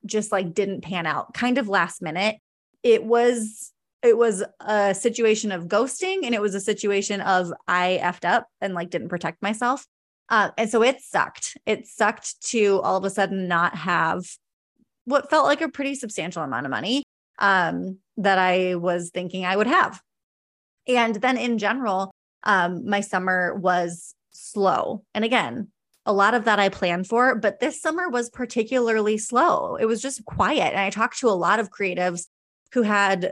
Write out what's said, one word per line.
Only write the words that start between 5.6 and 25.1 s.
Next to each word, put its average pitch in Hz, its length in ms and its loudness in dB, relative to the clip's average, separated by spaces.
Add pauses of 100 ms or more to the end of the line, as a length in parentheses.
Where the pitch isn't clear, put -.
ghosting, 269 560 -2
and 240 120 0
it 202 60 -2
was 202 140 0
a 202 40 -6
situation 202 640 -2
of 185 320 0 (120)
I 180 360 2
effed 175 260 -2
up 202 200 0 (120)
and, 190 140 -4
like, 175 160 -6
didn't 175 200 -6
protect 170 320 -6
myself. 233 440 -2 (440)
Uh, 214 280 2
and 220 120 0
so 226 140 2
it 262 180 2
sucked. - 640 -4
It 220 220 -4
sucked - 640 -4
to 202 320 2
all 190 160 0
of 190 80 -4
a 190 40 -4
sudden 190 380 -2
not 175 280 0
have 170 500 -2 (800)
what 262 240 0
felt 302 160 6
like 302 160 2
a 320 80 -2
pretty 277 260 -4
substantial 180 480 -6
amount 131 220 -4
of 135 40 -6
money, 190 340 -2 (360)
um, 185 580 0 (200)
that 196 200 4
I 185 380 2
was 175 340 -2
thinking 185 360 -6
I 190 100 0
would 214 120 2
have. 302 340 0 (840)
And 233 300 2
then 247 220 0
in 233 220 -2
general, 202 520 -2 (320)
um, 180 420 0
my 202 140 0
summer 185 560 0
was 175 600 -2 (160)
slow. - 800 -2